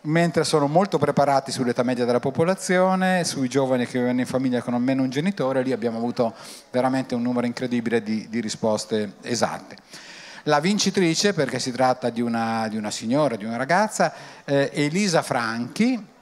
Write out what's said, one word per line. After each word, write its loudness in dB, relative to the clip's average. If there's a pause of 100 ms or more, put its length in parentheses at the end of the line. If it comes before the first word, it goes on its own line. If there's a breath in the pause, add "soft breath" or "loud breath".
mentre 2
sono 4
molto 2
preparati 2
sull'età 0
media 0
della 2
popolazione, 2
sui -2
giovani 2
che -4
vivono 0
in 0
famiglia 0
con -4
almeno 0
un 0
genitore. 0
Lì 0
abbiamo -2
avuto 0 (380 loud breath)
veramente 0
un -2
numero 0
incredibile -2
di, -4
di -4
risposte -2
esatte. -4 (720 loud breath)
La 4
vincitrice, 2
perché -2
si -4
tratta 2
di -4
una, 0
di -6
una -4
signora, 0
di -10
una -6
ragazza, 0 (320 loud breath)
eh, 2
Elisa 2
Franchi -2 (140)